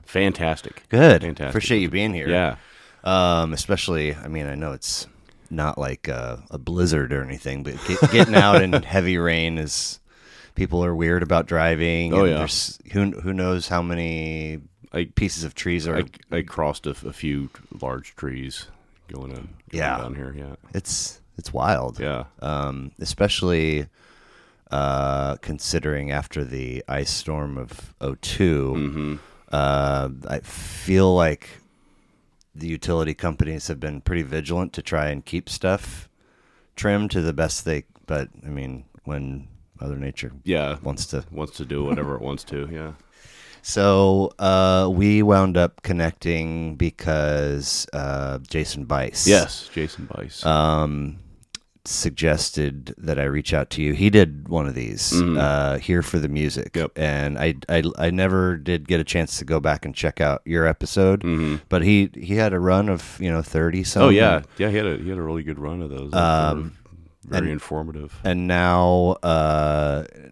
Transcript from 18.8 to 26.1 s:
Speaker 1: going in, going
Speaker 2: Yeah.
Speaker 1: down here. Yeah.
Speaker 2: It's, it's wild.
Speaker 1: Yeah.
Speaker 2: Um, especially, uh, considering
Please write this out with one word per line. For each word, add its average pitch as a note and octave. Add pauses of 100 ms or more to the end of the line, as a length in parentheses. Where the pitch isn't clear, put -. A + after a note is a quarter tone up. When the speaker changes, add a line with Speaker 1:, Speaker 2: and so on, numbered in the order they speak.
Speaker 1:
going C2+
in, C2
going B1+ (220)
Speaker 2:
Yeah. D2
Speaker 1:
down B1
here. C2+
Yeah. C#2 (180)
Speaker 2:
It's, - (180)
it's -
wild. C2
Speaker 1:
Yeah. C2+ (160)
Speaker 2:
Um, C#2
especially, D#2+ (840)
uh, C#2
considering D2